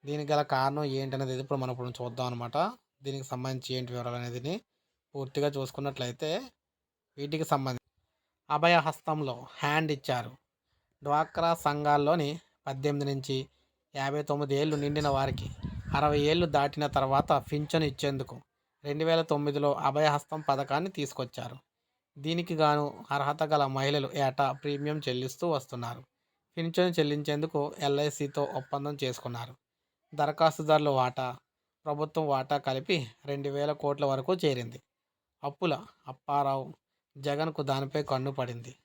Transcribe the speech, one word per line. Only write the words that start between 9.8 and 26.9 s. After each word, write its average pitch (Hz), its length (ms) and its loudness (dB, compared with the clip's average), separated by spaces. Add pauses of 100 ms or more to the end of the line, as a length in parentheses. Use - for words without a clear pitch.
ఇచ్చారు. 123 400 -2 (680)
డ్వాక్రా 160 520 2
సంఘాల్లోని 147 760 4 (360)
పద్దెనిమిది 139 440 -2
నుంచి 135 280 -2 (560)
యాభై 139 280 -2
తొమ్మిది 143 320 -2
ఏళ్ళు 151 220 2
నిండిన 147 320 0
వారికి, 135 400 0 (460)
అరవై 147 260 8
ఏళ్ళు 165 260 4
దాటిన 143 400 2
తర్వాత 135 460 4 (160)
పింఛను 151 380 2
ఇచ్చేందుకు 135 500 -2 (480)
రెండు 147 200 -2
వేల 165 180 4
తొమ్మిదిలో 147 480 2 (160)
అభయహస్తం 147 540 2
పథకాన్ని 143 500 0
తీసుకొచ్చారు. 127 680 -6 (600)
దీనికి 165 380 -4
గాను 147 300 4 (260)
అర్హత 143 320 0
గల 151 240 4
మహిళలు 135 420 0 (180)
ఏటా 135 260 2
ప్రీమియం 147 460 -4
చెల్లిస్తూ 131 500 -4
వస్తున్నారు. 123 540 -4 (540)
పింఛను 165 420 2